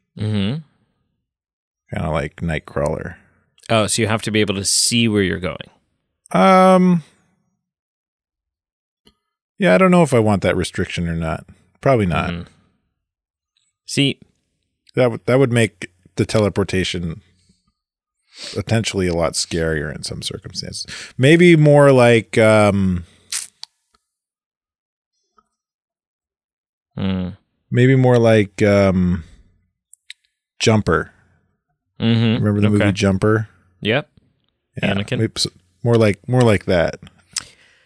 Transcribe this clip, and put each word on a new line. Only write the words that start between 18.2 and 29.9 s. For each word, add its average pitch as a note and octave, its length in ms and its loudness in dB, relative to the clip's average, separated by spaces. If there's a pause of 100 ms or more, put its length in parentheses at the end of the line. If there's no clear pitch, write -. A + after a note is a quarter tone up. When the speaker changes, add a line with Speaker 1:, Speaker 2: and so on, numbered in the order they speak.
Speaker 2:
potentially G2+ 540 -4
a E2+ 80 -2
lot E2 180 -2
scarier D#2+ 640 -6
in - 80 -16
some - 180 -12
circumstances. - 640 -14 (320)
Maybe E3 380 6
more D3 360 6
like, A#2+ 460 4
um, G2+ 680 2 (4000)
Speaker 1:
Mm. F#2+ 420 -6 (340)
Speaker 2:
maybe B2+ 240 2
more B2+ 220 4
like, A2+ 460 2
um, F#2+ 600 2 (1400)